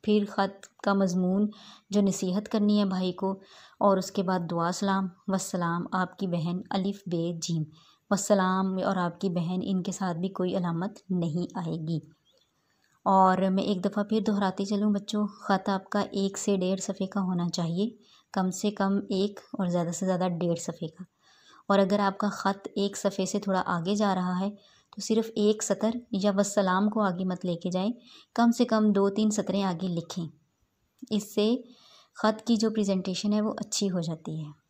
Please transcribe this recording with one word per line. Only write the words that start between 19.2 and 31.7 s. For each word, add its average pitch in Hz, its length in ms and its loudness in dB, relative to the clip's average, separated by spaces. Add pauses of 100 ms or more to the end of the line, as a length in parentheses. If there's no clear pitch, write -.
और 180 160 -2
ज़्यादा 170 220 0
से 185 140 -4
ज़्यादा 185 300 0
डेढ़ 170 240 0
सफ़े 165 280 -8
का। - 180 -14 (640)
और 196 100 6
अगर 196 240 4
आपका 196 280 0
ख़त 196 320 -2 (160)
एक 196 200 -2
सफ़े 196 280 0
से 202 140 -2
थोड़ा 190 200 0 (100)
आगे 175 260 0
जा 202 180 2
रहा 180 200 0
है 190 160 -2 (420)
तो 202 100 -12
सिर्फ 220 260 0 (100)
एक 214 240 2
सतर 214 300 0 (220)
या 202 180 2
वस्सलाम 196 560 2
को 214 140 0
आगे 185 220 0
मत 180 200 -4
लेके 175 260 -2
जाएं, 185 220 0 (440)
कम 233 140 6
से 233 160 2
कम 214 260 4
दो 196 180 4
तीन 214 200 2
सतरें 196 340 0
आगे 185 240 -2
लिखें, 165 400 -6 (840)
इससे 214 520 0 (520)